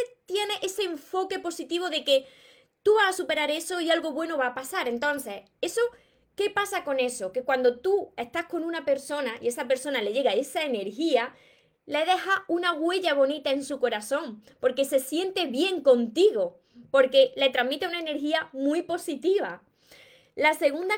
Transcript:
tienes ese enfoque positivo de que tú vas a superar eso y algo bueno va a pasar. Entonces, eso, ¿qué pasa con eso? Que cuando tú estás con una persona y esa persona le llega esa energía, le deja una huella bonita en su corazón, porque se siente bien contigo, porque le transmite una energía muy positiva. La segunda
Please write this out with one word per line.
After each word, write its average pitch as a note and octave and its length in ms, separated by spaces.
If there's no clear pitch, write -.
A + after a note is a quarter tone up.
tienes G4+ 380
ese F#4+ 180
enfoque F#4 560
positivo E4+ 540
de D#4 120
que C4+ 220
tú G#4+ 140
vas G4+ 140
a F#4 60
superar D4+ 360
eso E4 300
y E4 100
algo E4 220
bueno E4 220
va C4 120
a B3 80
pasar. C4+ 320
Entonces, A#3+ 560
eso, F4 180
¿qué G4+ 140
pasa G4+ 340
con C4+ 160
eso? A#3+ 320
Que B3+ 120
cuando B3+ 340
tú F#4+ 400
estás E4 280
con E4+ 180
una E4 200
persona C#4 580
y A3+ 60
esa A#3+ 200
persona C4 340
le G3+ 100
llega B3 220
esa C#4+ 300
energía, A#3+ 720
le D4 140
deja F#4 480
una F4 260
huella E4+ 400
bonita C#4 380
en C#4 120
su C4+ 160
corazón, A#3 640
porque B3+ 260
se C4+ 140
siente F4+ 460
bien D4+ 360
contigo, A#3+ 800
porque C4 460
le C4+ 160
transmite C4+ 360
una E4+ 120
energía D#4 540
muy C#4+ 280
positiva. E4 800
La D#4 220
segunda E4 420